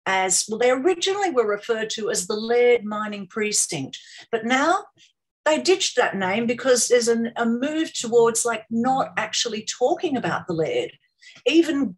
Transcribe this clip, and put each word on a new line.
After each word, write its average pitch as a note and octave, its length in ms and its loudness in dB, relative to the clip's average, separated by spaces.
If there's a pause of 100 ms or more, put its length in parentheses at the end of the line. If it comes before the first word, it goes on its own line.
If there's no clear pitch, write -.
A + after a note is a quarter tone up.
as, F#3+ 420 0
well, G#3+ 100 -4
they A#3+ 120 4
originally F4+ 600 0
were A#3+ 180 0
referred A3 420 -4
to G#3+ 200 -4
as F#3 160 -4
the A3 80 -4
Laird A#3 500 2
Mining G#3 420 -8
Precinct, - 720 -4 (340)
but A3 120 -2
now D4+ 400 0 (600)
they D4+ 160 2
ditched F4+ 360 0
that G3 200 2
name G3 300 -2
because B3 420 2
there's A#3+ 180 4
an, A#3 300 0
a A#3 100 -2
move C#4+ 460 -2
towards, A3+ 520 2
like, A3+ 240 -4
not B3+ 480 0
actually G#3+ 480 -4
talking D4 520 -2
about F3+ 320 -4
the F3+ 40 -4
Laird. D3+ 380 -2 (560)
Even C#4 520 2